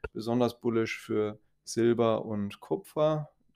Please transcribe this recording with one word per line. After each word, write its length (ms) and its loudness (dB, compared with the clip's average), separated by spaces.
besonders 480 0
bullish 400 0
für 400 -2
Silber 640 2
und 340 -6
Kupfer. 680 -2